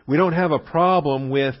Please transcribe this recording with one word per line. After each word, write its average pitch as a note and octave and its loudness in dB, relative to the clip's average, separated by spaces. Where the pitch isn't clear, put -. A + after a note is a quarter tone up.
we C#3 0
don't F3 2
have F3 0
a D3 0
problem D3+ 0
with, C3+ -2